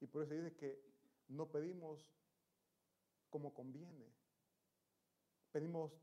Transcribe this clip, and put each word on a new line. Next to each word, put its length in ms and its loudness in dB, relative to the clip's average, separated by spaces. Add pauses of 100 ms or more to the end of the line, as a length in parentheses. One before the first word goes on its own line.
y 60 -4
por 180 2
eso 100 2
dice 220 2
que 260 0 (460)
no 220 2
pedimos 640 0 (1160)
como 240 -2
conviene. 580 -8 (1400)
Pedimos 400 2 (100)